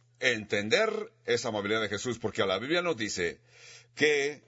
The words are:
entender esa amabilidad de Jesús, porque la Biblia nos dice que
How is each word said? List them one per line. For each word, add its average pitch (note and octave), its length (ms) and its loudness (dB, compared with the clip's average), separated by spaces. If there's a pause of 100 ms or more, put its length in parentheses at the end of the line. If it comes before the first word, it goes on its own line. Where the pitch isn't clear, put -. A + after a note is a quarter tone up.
(220)
entender B2+ 880 0 (140)
esa A#2+ 240 0
amabilidad G#2+ 320 0
de G#2 80 -2
Jesús, A2+ 280 -4
porque A2 280 0
la F#2+ 140 2
Biblia D3+ 220 0
nos F3 140 0
dice F#2+ 460 -4 (520)
que D3 540 2